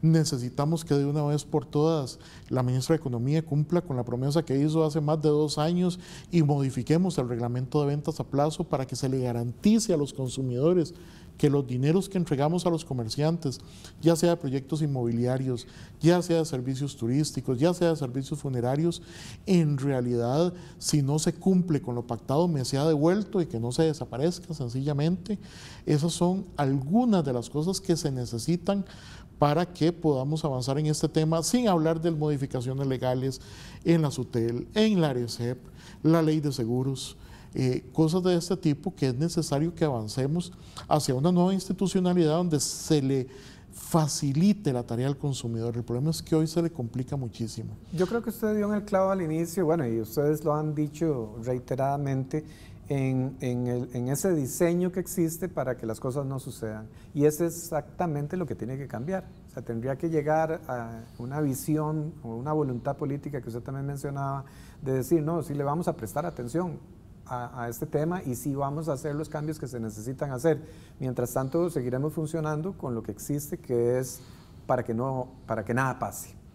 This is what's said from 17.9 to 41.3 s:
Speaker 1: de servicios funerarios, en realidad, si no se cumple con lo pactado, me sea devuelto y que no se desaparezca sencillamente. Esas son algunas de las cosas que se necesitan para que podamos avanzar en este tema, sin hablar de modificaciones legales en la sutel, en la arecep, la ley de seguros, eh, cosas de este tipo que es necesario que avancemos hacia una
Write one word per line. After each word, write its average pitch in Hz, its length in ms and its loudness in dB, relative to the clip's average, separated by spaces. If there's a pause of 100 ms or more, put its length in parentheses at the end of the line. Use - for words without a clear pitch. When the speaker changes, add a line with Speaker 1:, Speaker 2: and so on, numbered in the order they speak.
Speaker 1:
de 160 40 2
servicios 139 460 -4
funerarios, 139 600 0 (440)
en 160 320 4
realidad, 131 760 2 (260)
si 151 220 2
no 139 160 2
se 170 160 2
cumple 180 480 2
con 120 140 -4
lo 120 100 -4
pactado, 139 440 2
me 139 160 0
sea 139 200 0
devuelto 175 560 4
y - 40 2
que - 120 -6
no 117 140 -2
se 160 120 2
desaparezca 160 680 -2
sencillamente. 147 840 -2 (460)
Esas 151 260 2
son 180 340 0 (120)
algunas 156 680 4
de 139 80 0
las 120 180 -2
cosas 160 300 -2
que - 160 2
se 156 160 -2
necesitan 135 720 -2 (540)
para 147 280 4
que 170 280 0
podamos 151 500 0
avanzar 135 340 0
en 151 100 0
este 151 200 2
tema, 160 340 2
sin 240 280 4
hablar 165 320 4
de 170 100 2
modificaciones 139 760 0
legales 127 540 0 (460)
en 165 160 6
la 147 100 2
sutel, 117 640 -2
en 214 260 6
la 151 120 4
arecep, 120 460 -2 (460)
la 165 180 6
ley 156 200 2
de 143 100 0
seguros, 127 640 -2 (400)
eh, 127 380 0
cosas 160 280 4
de 180 140 4
este 170 220 0
tipo 156 360 0
que 143 140 0
es 123 80 0
necesario 160 580 0
que 170 100 0
avancemos 135 680 0 (360)
hacia 143 280 2
una 151 160 4